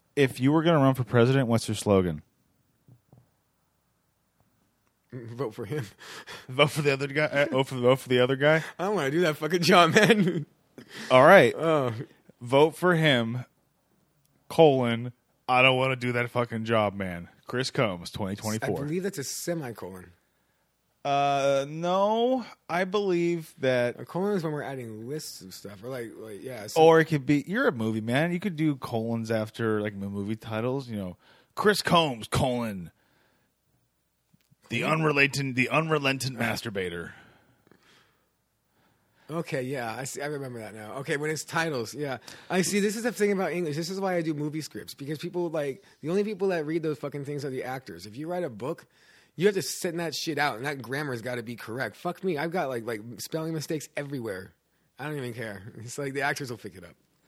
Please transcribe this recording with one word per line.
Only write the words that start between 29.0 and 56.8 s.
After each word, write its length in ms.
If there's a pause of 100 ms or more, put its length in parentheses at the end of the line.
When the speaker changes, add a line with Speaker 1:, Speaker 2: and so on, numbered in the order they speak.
Speaker 1:
after, 500
like, 120
m-, 80
movie 340
titles. 540
You 80
know, 200 (380)
Chris 260
Combs, 460
colon, 640 (1800)
the 160
unrelenting, 720
the 160
unrelenting 640
masturbator. 760 (2250)
Speaker 2:
Okay, 340
yeah, 340
I 80
see, 160
I 60
remember 320
that 140
now. 260
Okay, 180
when 120
it's 140
titles, 500
yeah. 240 (320)
I 120
see, 180
this 160
is 80
the 80
thing 220
about 180
English. 240
This 140
is 100
why 160
I 60
do 120
movie 280
scripts, 320
because 240
people, 320
like, 340 (180)
the 80
only 140
people 260
that 160
read 160
those 160
fucking 280
things 180
are 60
the 160
actors. 400
If 100
you 140
write 160
a 40
book, 360 (500)
you 120
have 80
to 60
send 380
that 160
shit 220
out, 180
and 100
that 160
grammar's 400
gotta 220
be 140
correct. 400
Fuck 260
me, 140
I've 140
got, 180
like, 180
like, 140 (160)
spelling 360
mistakes 440
everywhere. 560 (440)
I 100
don't 100
even 160
care. 280 (180)
It's 180
like, 160
the 80
actors 280
will 80
pick 180
it 100